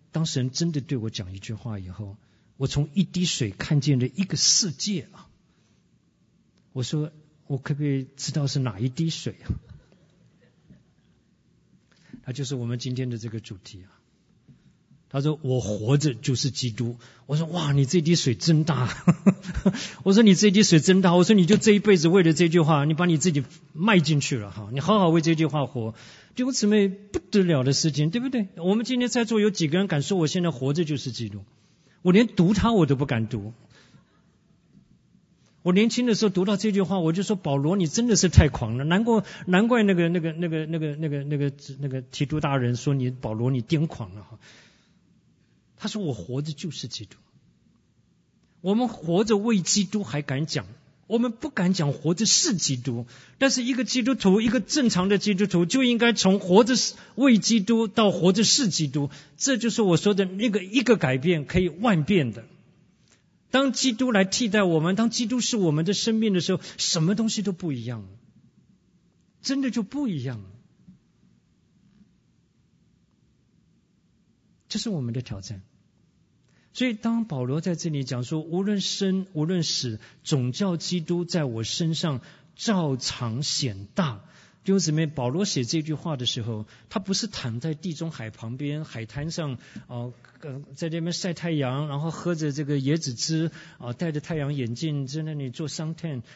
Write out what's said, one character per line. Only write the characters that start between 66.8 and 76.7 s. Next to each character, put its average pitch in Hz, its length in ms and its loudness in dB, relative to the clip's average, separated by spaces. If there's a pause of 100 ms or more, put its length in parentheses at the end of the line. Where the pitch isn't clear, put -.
么 190 100 2
东 220 140 0
西 214 120 -2
都 202 120 -2
不 165 200 -6
一 117 120 -6
样 117 180 -8
了， 95 60 -18 (1300)
真 277 200 -2
的 262 100 0
就 214 140 -2
不 277 240 -4
一 143 160 -4
样 120 180 -8
了。 95 80 -20 (4000)
这 - 100 -6
是 233 120 -6
我 170 100 -2
们 117 140 -4
的 123 80 -4
挑 104 180 -10
战。 95 220 -12 (1120)